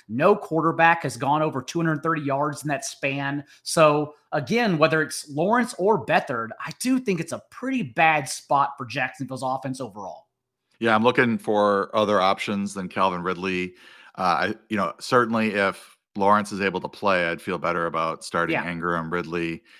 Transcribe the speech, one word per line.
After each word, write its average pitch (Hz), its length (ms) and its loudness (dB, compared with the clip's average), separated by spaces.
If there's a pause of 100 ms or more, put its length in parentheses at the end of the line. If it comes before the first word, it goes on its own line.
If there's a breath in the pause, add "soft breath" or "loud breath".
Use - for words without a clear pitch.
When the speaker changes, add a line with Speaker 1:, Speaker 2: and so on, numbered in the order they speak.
Speaker 1:
no 156 280 4
quarterback 165 680 2
has 120 160 -6
gone 139 240 0
over 135 220 -2
two - 160 -6
hundred 160 240 0
thirty 160 180 0
yards 143 420 -2
in 147 40 -6
that 139 180 -4
span. 139 580 -4 (200 soft breath)
So 151 500 4 (180 soft breath)
again, 185 460 0
whether 156 240 4
it's - 280 -6
Lawrence 208 500 0
or 190 260 2
Beathard, 123 440 0 (140)
I 156 160 -10
do 254 200 0
think 196 200 -2
it's - 120 -8
a 113 180 -8
pretty 262 320 -6
bad 156 480 2
spot - 480 0
for 131 80 -10
Jacksonville's 127 580 -6
offense 131 380 -6
overall. 95 460 -14 (520)
Speaker 2:
Yeah, 113 140 2
I'm 110 100 4
looking 120 360 4
for 104 560 2
other 104 260 4
options 101 540 0
than 95 120 -8
Calvin 90 360 0
Ridley. 90 500 -4 (420 loud breath)
Uh, 95 60 -8
I, 90 340 0 (140)
you 107 80 -2
know, 92 220 0
certainly 113 540 2
if 98 440 -2 (180)
Lawrence 101 360 4
is 98 100 -6
able 92 200 -2
to - 80 -8
play, 92 380 0
I'd 85 140 -4
feel 90 160 -4
better 85 280 -2
about 80 380 -4
starting 85 300 -2
Speaker 1:
Yeah. 80 160 -4
Speaker 2:
Ingram, 82 420 -4
Ridley. 82 520 -4 (160 soft breath)